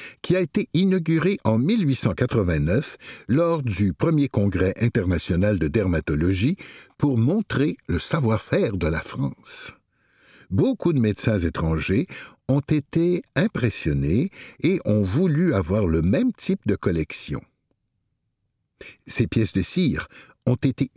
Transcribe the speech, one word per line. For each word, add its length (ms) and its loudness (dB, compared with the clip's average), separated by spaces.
qui 140 0
a 60 2
été 320 -2
inauguré 720 2
en 120 4
mille 300 2
huit 80 2
cent 180 0
quatre-vingt-neuf 840 0
lors 340 2
du 300 0
premier 340 0
congrès 540 0
international 760 0
de 120 -2
dermatologie 880 0
pour 200 2
montrer 600 0
le 100 -2
savoir-faire 800 0
de 120 -2
la 120 -2
France. 720 -8
Beaucoup 420 2
de 80 2
médecins 400 2
étrangers 680 0
ont 100 2
été 600 0
impressionnés 920 0
et 220 2
ont 200 2
voulu 500 2
avoir 340 2
le 140 2
même 320 2
type 340 -4
de 80 2
collection. 640 -4
Ces 220 0
pièces 260 0
de 80 2
cire 480 -2
ont 100 2
été 400 -2